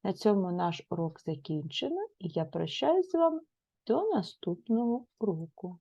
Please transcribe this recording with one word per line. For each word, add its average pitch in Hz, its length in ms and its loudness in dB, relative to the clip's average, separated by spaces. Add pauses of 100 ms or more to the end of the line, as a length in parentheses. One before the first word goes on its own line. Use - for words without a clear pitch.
На 196 100 -2
цьому 190 400 2
наш 175 380 -2
урок 165 300 -4
закінчено, 165 840 -4 (120)
і 180 100 -6
я 160 160 -2
прощаюсь 285 680 0
з - 40 0
вами 330 260 4 (460)
до 339 240 2
наступного 233 960 -2 (120)
уроку. 175 640 -4